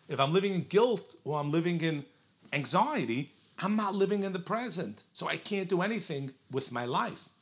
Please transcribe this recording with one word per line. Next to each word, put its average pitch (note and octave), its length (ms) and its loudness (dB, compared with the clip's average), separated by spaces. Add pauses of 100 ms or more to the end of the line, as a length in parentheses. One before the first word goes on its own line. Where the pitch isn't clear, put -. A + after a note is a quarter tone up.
if C#3+ 100 -4
I'm C#3 140 4
living F#3+ 220 4
in F3+ 80 0
guilt, G#3+ 640 2
or D3 160 -2
I'm D3 100 -2
living E3 300 2
in D#3 240 0 (480)
anxiety, D3+ 800 2 (280)
I'm G3+ 140 2
not G#3 200 0
living G3 280 2
in G3 80 -2
the F#3 80 -4
present. G3 720 -4
So - 160 -4
I D3 80 0
can't F#3+ 320 -4
do F3+ 140 2
anything E3+ 500 -4 (180)
with C3 220 -4
my A#2+ 140 -2
life. A#2+ 420 -2 (140)